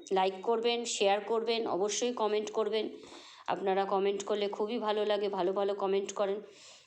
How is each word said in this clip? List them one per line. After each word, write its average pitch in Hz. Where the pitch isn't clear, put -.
লাইক 190
করবেন, 233
শেয়ার 208
করবেন, 226
অবশ্যই 208
কমেন্ট 214
করবেন। 214
আপনারা 190
কমেন্ট 196
করলে 202
খুবই 208
ভালো 214
লাগে, 208
ভালো 190
ভালো 202
কমেন্ট 196
করেন। 202